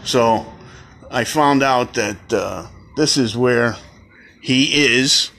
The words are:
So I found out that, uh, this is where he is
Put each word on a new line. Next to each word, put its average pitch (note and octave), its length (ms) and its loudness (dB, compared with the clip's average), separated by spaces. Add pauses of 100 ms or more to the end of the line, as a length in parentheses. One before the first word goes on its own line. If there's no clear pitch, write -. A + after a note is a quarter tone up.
So A#2 420 0 (640)
I B2+ 140 -2
found C#3+ 400 2
out B2+ 300 0
that, G#2 400 -6
uh, F#2+ 340 -4 (300)
this D3 180 0
is A#2 220 -2
where A#2+ 400 0 (640)
he C3+ 420 0
is C3 540 2